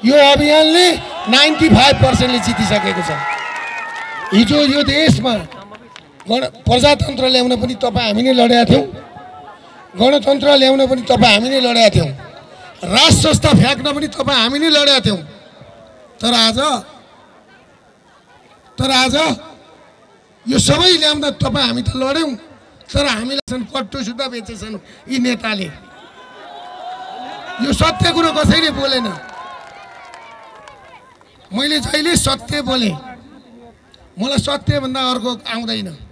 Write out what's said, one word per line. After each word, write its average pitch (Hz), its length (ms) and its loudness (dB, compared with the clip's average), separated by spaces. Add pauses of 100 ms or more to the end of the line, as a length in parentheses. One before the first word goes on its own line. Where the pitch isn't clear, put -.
यो 262 100 4 (180)
अभियानले 311 580 4 (360)
नाइन्टी 294 420 4
फाइभ 254 260 6
पर्सेन्टले 254 440 2
जितिसकेको 196 640 -2
छ। 160 100 -4 (1200)
हिजो 247 280 4
यो 285 220 2
देशमा 277 500 2 (960)
गण-, 240 220 -4 (120)
प्रजातन्त्र 254 640 2
ल्याउन 247 340 0
पनि 247 140 -4
तपाईँ 240 320 -2
हामी 208 140 0
नै 262 120 2
लडेका 240 320 4
थियौँ, 277 200 4 (1120)
गणतन्त्र 269 560 2
ल्याउन 269 320 4
पनि 254 140 0
तपाईँ 233 320 4
हामी 220 160 2
नै 269 100 0
लडेका 233 300 4
थियौँ, 165 200 2 (760)
राज 233 300 4 (100)
संस्था 311 260 2
फ्याँक्न 277 440 2
पनि 294 140 -4
तपाईँ 277 320 -2
हामी 247 200 0
नै 320 100 2
लडेका 285 300 2
थियौँ। 202 220 -2 (1000)
तर 233 120 0
आज, 226 260 2 (2250)
तर 262 140 -2
आज 262 240 2 (1300)
यो 262 100 0
सबै 330 400 4
ल्याउँदा 302 320 0
तपाईँ 277 380 -4
हामी 240 140 -4
त - 140 -4
लड्यौँ, 277 400 -2 (580)
तर 285 120 0
हामीलाई 254 340 -4 (100)
छन् 254 200 -6
पट्टो 269 340 -8
सुत्ता 240 240 -8
बेचेछन् 220 500 -12 (320)
यी 262 100 -4
नेताले। 220 500 -4 (2000)
यो 277 80 -2
सत्य 320 380 0
कुरो 330 220 0
कसैले 311 360 0
बोलेन। 269 380 -4 (2500)
मैले 294 260 -2
जहिले 302 360 0
सत्य 277 460 -2
बोलेँ, 247 320 -2 (1300)
मलाई 262 180 -2
सत्यभन्दा 277 640 -4
अर्को 254 300 -4 (180)
आउँदैन। 226 400 -8 (220)